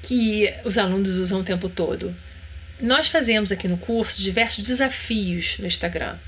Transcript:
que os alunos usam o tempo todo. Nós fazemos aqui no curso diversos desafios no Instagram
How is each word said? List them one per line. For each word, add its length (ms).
que 500
os 140
alunos 400
usam 240
o 20
tempo 240
todo. 480
Nós 280
fazemos 440
aqui 160
no 100
curso 440
diversos 440
desafios 920
no 80
Instagram 480